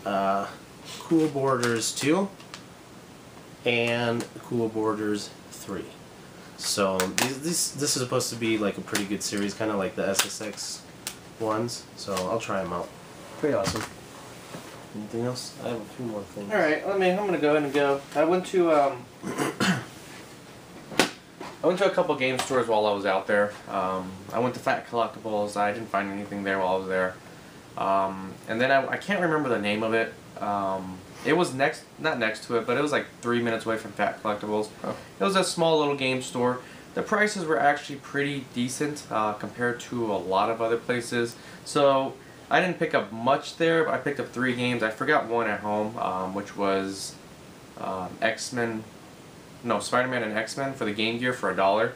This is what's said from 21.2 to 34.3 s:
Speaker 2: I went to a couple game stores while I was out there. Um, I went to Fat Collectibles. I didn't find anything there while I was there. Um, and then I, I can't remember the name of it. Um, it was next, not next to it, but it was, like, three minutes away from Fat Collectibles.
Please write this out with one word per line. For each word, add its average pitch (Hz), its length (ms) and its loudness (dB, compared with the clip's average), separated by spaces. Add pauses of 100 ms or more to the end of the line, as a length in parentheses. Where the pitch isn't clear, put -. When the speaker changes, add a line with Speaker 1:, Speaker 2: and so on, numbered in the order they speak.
Speaker 2:
I - 40 4
went 180 140 6
to 196 60 6
a 180 40 6
couple 175 240 2
game 131 240 2
stores 123 300 2
while 107 180 6
I 104 60 6
was 98 120 0
out 95 220 2
there. 104 260 4 (160)
Um, 92 420 -2 (220)
I 110 60 2
went 120 160 2
to - 60 -8
Fat - 280 0
Collectibles. 107 680 -2
I 104 160 2
didn't 110 160 -6
find 98 220 0
anything 101 340 -6
there 98 140 2
while 92 180 2
I - 20 0
was 95 100 -4
there. 92 260 0 (640)
Um, 95 560 0 (160)
and 110 120 -2
then 131 100 4
I, 135 160 6
I 127 100 -2
can't 196 240 0
remember 156 280 2
the 110 120 2
name 104 220 2
of 113 120 2
it. 113 200 2 (260)
Um, 95 580 -2 (260)
it 131 80 4
was 170 200 4
next, 135 300 0 (160)
not 151 200 0
next 110 280 0
to 120 120 0
it, 110 80 0
but 120 100 2
it 139 40 2
was, 147 120 2
like, - 140 0 (160)
three 120 200 2
minutes 113 240 0
away 113 100 0
from 107 160 -8
Fat - 300 0
Collectibles. 107 460 0 (160)